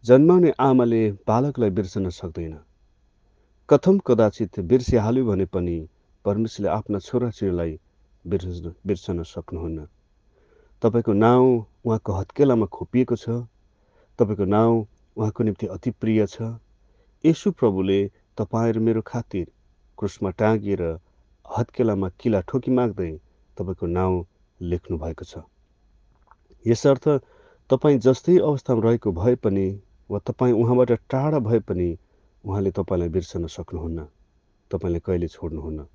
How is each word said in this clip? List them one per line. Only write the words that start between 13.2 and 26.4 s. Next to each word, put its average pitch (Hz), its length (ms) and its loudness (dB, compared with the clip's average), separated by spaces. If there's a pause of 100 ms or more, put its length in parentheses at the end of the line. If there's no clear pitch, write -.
तपाईँको 101 260 0
नाउँ 110 420 2 (300)
उहाँको 107 280 -2
निम्ति 104 220 -4
अति 92 240 -6
प्रिय 110 360 0
छ। - 160 -12 (840)
येशू 165 260 2
प्रभुले 98 600 0 (280)
तपाईँ 113 340 -2
र 110 60 -2
मेरो 110 240 0
खातिर - 500 -8 (460)
क्रुसमा 98 320 -6
टाँगिएर 98 680 -2 (600)
हत्केलामा 104 500 -2
किला 104 320 -2
ठोकी - 300 -4
माग्दै 101 500 -2 (380)
तपाईँको 92 280 -6
नाउँ 90 380 -2 (380)
लेख्नु 87 360 -6
भएको 82 260 -10
छ। - 100 -20 (1300)